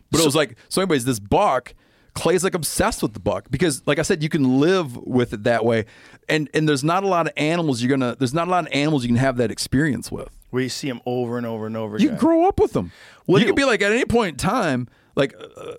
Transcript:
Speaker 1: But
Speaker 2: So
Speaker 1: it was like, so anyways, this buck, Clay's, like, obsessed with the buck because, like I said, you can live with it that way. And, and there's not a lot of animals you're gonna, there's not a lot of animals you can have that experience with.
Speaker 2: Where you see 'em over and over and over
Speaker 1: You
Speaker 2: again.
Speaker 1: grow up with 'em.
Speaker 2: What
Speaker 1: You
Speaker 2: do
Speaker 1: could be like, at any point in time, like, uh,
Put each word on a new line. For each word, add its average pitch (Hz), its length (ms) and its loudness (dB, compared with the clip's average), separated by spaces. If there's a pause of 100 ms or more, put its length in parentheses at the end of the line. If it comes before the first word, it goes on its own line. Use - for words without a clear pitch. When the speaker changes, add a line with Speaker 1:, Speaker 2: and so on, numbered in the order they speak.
(120)
Speaker 1:
But 147 60 2
Speaker 2:
So 165 60 4
Speaker 1:
it - 20 4
was 139 100 2
like, 139 220 0 (120)
so 190 120 0
anyways, 156 240 0
this 127 140 0
buck, 131 560 0 (400)
Clay's, 170 280 2
like, 180 120 0
obsessed 180 480 -2
with 120 100 -2
the - 60 -12
buck 92 320 -4
because, 139 340 0
like 151 140 0
I - 20 2
said, 151 220 0
you 156 60 0
can 135 300 2
live 156 380 2
with 120 360 0
it 104 100 -8
that 117 200 2
way. 113 220 2 (420)
And, 156 260 0
and 156 140 2
there's 139 160 2
not 170 200 2
a 196 40 0
lot 170 200 2
of 147 100 -8
animals 151 440 0
you're 123 140 0
gonna, 123 220 0
there's 131 160 -2
not 170 140 -2
a 180 40 -2
lot 175 140 0
of - 80 -12
animals 143 300 0
you 120 60 -2
can 120 80 4
have 131 200 2
that 117 140 0
experience 131 600 -2
with. - 180 -10 (200)
Speaker 2:
Where 127 140 -2
you 127 60 -6
see - 200 -8
'em 120 160 -8
over 123 320 -4
and 120 80 -6
over 113 220 -6
and 110 100 -8
over 110 220 -6
Speaker 1:
You 233 100 4
Speaker 2:
again. 226 100 -6
Speaker 1:
grow 330 280 2
up 392 120 0
with 403 160 0
'em. 90 160 -4 (360)
Speaker 2:
What 185 100 6
Speaker 1:
You - 80 6
Speaker 2:
do - 60 2
Speaker 1:
could 302 60 2
be 277 80 4
like, 208 180 2
at 202 80 2
any 247 140 2
point 220 280 2
in 135 40 -16 (120)
time, 156 380 0 (280)
like, 139 240 0
uh, - 400 -14